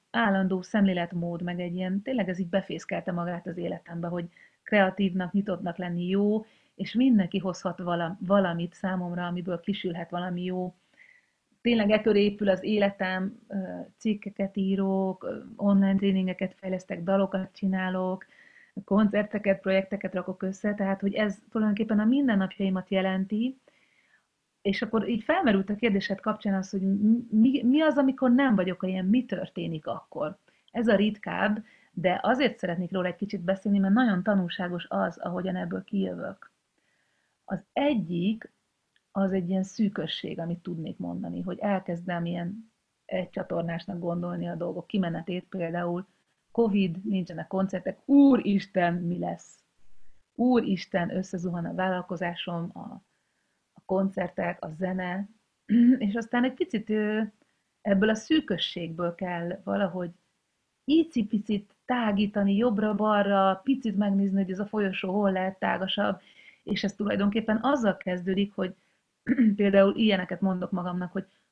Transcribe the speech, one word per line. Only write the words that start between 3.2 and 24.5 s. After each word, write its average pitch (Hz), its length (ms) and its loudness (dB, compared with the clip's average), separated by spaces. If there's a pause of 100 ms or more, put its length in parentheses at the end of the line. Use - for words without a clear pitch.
az 175 100 -8
életembe, 170 500 -8
hogy 175 180 -6 (380)
kreatívnak, 190 680 2
nyitottnak 190 460 -2
lenni 175 300 -4
jó, 208 380 2 (300)
és - 180 -8
mindenki 214 440 4
hozhat 175 420 -4
vala-, 175 400 -2
valamit 175 540 0
számomra, 180 520 -4
amiből 175 340 -4
kisülhet 180 500 -6
valami 175 340 -6
jó. 185 320 -6 (840)
Tényleg 226 280 2
e 214 120 4
köré 208 220 4
épül 208 260 2
az 185 140 2
életem, 196 840 0
ö, 208 80 -8 (420)
cikkeket 202 600 -4
írok, 190 680 0
ö, 90 140 -6 (180)
online 196 400 4
tréningeket 190 580 0
fejlesztek, 185 500 -8
dalokat 190 500 0
csinálok, 185 720 -2 (580)
koncerteket, 202 760 2
projekteket 190 540 -2
rakok 185 280 -6
össze, 190 320 -2
tehát, 196 280 -2
hogy 196 120 0
ez 208 260 -2 (100)
tulajdonképpen 214 500 0
a 214 60 2
mindennapjaimat 196 840 0
jelenti, 190 680 -2 (1040)